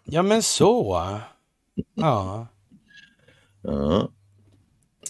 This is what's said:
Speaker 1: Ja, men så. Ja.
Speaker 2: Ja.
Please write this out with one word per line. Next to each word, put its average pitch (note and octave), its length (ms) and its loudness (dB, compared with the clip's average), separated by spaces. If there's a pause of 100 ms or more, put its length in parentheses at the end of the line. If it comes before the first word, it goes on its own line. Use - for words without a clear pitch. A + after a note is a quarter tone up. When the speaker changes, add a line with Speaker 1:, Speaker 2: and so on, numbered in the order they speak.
Speaker 1:
Ja, D#3 200 -2
men G#3+ 200 2
så. A2 640 2 (880)
Ja. A2 520 -2 (1120)
Speaker 2:
Ja. C#2+ 480 0 (1000)